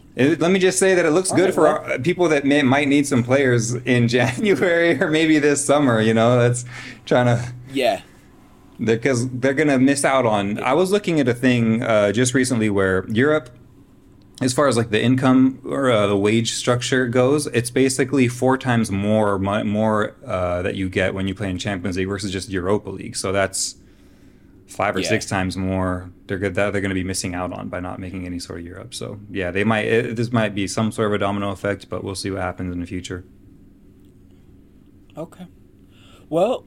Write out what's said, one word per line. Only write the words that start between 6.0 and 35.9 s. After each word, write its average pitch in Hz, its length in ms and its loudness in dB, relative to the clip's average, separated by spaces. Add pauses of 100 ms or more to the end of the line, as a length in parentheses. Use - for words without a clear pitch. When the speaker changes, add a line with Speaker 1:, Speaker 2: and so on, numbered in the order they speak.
Speaker 1:
know? 117 240 4
That's 123 280 2 (420)
trying 123 180 4
to 120 260 0 (220)
Speaker 2:
Yeah. 120 280 0 (800)
Speaker 1:
Because 120 500 0
they're 127 260 -2
gonna 143 240 2
miss 135 260 4
out 135 220 2
on, 104 340 0
I 127 120 0
was 185 180 2
looking 180 280 0
at 131 80 2
a 120 60 4
thing, 120 480 2
uh, 104 300 2
just 123 240 0
recently 127 340 2
where 95 400 0
Europe, 147 400 0 (880)
as 127 140 -2
far 147 140 2
as, 117 100 2
like, 104 140 0
the 110 120 2
income 131 640 4
or, 139 240 -2
uh, 107 160 4
the 101 100 2
wage 110 380 2
structure 127 540 0
goes, 127 400 2
it's 117 240 -2
basically 131 560 2
four 127 280 0
times 117 360 -2
more 101 480 0
mo-, 101 240 -2
more, 107 520 -2 (120)
uh, 90 340 -4
that 104 140 -4
you 95 140 -6
get 95 260 -2
when 95 120 -4
you 95 60 -4
play 98 160 -6
in 92 80 -6
Champions 95 400 -6
League 95 100 -2
versus 98 240 -6
just 92 160 -6
Europa 95 440 -2
League. - 240 -12
So 98 160 -4
that's 95 460 -2 (880)
five 98 280 -4
or 95 40 -4
Speaker 2:
Yeah. 90 100 -2
Speaker 1:
six 107 160 -2
times 92 320 -4
more 92 540 -4 (160)
they're 101 100 -6
good, 95 160 -4
that 98 180 -2
they're 98 100 -4
gonna 98 120 -4
be 92 120 -2
missing 95 280 -6
out 90 180 -6
on 101 180 -10
by 90 100 -8
not 90 200 -10
making 90 280 -10
any 87 100 -8
sort 87 220 -12
of 85 80 -12
Europe. 98 260 -16
So, 110 240 -10 (140)
yeah, 90 180 -4
they 98 140 -2
might, 110 240 2
it, 113 300 0
this 120 140 -2
might 110 220 0
be 98 140 -4
some 110 240 -2
sort 110 160 -2
of 104 60 -2
a 104 40 0
domino 101 320 -2
effect, 98 400 -6
but - 140 -8
we'll 98 120 -6
see 101 140 -6
what 95 120 -6
happens 90 300 -6
in 90 80 -8
the 87 60 -8
future. 90 380 -10 (1900)
Speaker 2:
Okay. 170 300 -14 (840)